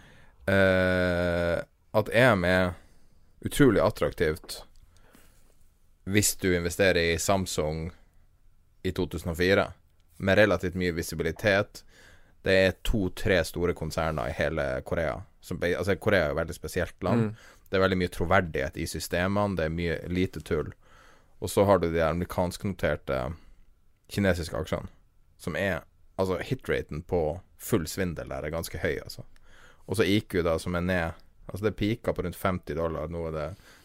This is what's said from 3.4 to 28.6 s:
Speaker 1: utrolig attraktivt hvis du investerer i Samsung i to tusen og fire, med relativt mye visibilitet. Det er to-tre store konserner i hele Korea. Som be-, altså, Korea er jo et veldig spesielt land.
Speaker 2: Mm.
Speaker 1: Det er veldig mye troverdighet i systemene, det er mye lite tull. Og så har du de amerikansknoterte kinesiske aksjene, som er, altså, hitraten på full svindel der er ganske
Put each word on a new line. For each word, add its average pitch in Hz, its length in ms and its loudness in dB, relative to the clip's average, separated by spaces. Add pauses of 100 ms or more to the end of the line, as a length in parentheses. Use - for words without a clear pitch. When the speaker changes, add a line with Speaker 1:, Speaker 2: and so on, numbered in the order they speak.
Speaker 1:
utrolig 107 400 4
attraktivt - 800 -2 (1400)
hvis 98 320 2
du 92 160 2
investerer 87 460 2 (120)
i 82 60 0
Samsung 82 680 -2 (1000)
i 92 80 -2
to 87 160 -2
tusen 85 220 -6
og 80 80 -8
fire, 92 240 4 (580)
med 95 160 4
relativt 95 400 2
mye 90 160 0
visibilitet. 82 880 -2 (640)
Det 95 80 4
er 92 220 4 (100)
to-tre 95 580 2
store 87 300 -2
konserner 80 560 -4
i - 60 -8
hele 76 300 -2 (200)
Korea. 73 300 -4 (260)
Som 82 160 -10
be-, 85 160 0
altså, 92 240 0
Korea 92 300 4
er - 20 -
jo 69 60 -2
et 80 80 0
veldig 80 100 -8
spesielt - 480 -6
land. 110 300 2
Speaker 2:
Mm. - 0 - (340)
Speaker 1:
Det - 100 -4
er 95 60 4
veldig 92 160 4
mye 90 160 0
troverdighet 85 640 0
i 80 80 -4
systemene, 95 720 -2
det 80 80 0
er 80 80 -2
mye 85 220 -2 (180)
lite 90 320 -2
tull. 76 220 -2 (720)
Og - 80 -6
så 101 160 4
har 95 160 6
du 85 80 2
de 82 160 2
amerikansknoterte 87 1120 -2 (960)
kinesiske 90 420 0
aksjene, - 300 -4 (560)
som 78 160 -6
er, 90 220 -2 (340)
altså, 92 240 -2
hitraten 78 640 -4
på 87 220 0 (340)
full 82 320 -2
svindel 78 400 -6
der 69 160 -8
er 78 80 -6
ganske 85 240 -8